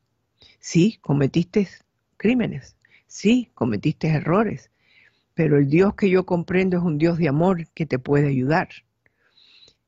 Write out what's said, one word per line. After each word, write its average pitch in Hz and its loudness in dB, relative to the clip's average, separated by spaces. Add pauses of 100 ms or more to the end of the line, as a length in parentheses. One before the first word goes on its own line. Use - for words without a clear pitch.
(600)
Sí, 185 0
cometiste 160 -2 (480)
crímenes, 208 -4 (320)
sí, 233 0
cometiste 120 -4
errores, 160 -2 (640)
pero 151 2
el 143 2
Dios 185 2
que 202 0
yo 185 2
comprendo 180 -2
es 175 -2
un 156 -2
Dios 165 0
de 165 0
amor 165 0
que - -8
te 123 -4
puede 143 0
ayudar. 139 -2 (1200)